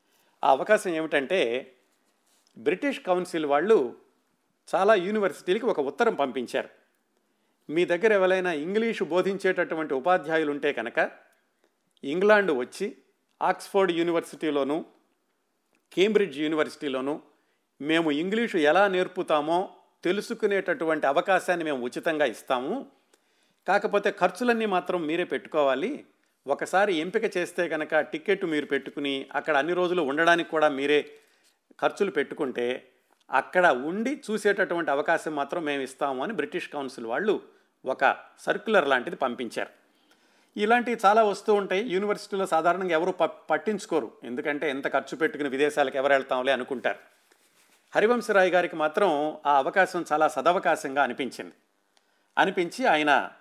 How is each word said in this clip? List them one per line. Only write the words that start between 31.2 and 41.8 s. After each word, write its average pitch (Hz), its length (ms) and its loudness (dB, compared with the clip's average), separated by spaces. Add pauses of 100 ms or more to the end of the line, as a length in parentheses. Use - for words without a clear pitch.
ఖర్చులు 151 300 -2
పెట్టుకుంటే, 123 800 -4 (420)
అక్కడ 156 360 2
ఉండి 170 640 0
చూసేటటువంటి 190 600 0
అవకాశం 151 440 0
మాత్రం 147 300 -4
మేము 143 180 -2
ఇస్తాము" 131 400 -4
అని 202 100 -6
బ్రిటిష్ 151 360 -6
కౌన్సిల్ 131 380 -10
వాళ్ళు 156 340 -2 (440)
ఒక 131 320 2 (220)
సర్క్యులర్ 190 500 0
లాంటిది 123 280 0
పంపించారు. 120 680 -6 (720)
ఇలాంటివి 226 480 2
చాలా 214 180 8
వస్తూ 208 320 2
ఉంటాయి. 196 340 0